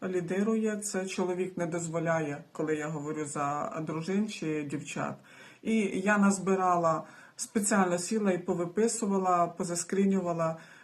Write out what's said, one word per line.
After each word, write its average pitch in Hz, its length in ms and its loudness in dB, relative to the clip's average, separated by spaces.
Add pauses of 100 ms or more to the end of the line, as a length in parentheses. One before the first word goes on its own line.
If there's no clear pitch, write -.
лідирує. 202 760 0
Це 190 280 -4
чоловік 185 520 -2
не 175 80 -2
дозволяє, 165 840 -2
коли 156 240 -2
я 151 120 -4
говорю 151 380 -4
за 147 600 -4
дружин 190 420 -2
чи 156 340 -4
дівчат. 147 520 -6 (460)
І 226 140 0 (280)
я 208 140 4
назбирала, 185 880 4 (320)
спеціально 196 600 2
сіла 202 340 2
і 180 60 2
повиписувала, 185 1080 2
позаскринювала 170 1120 0 (260)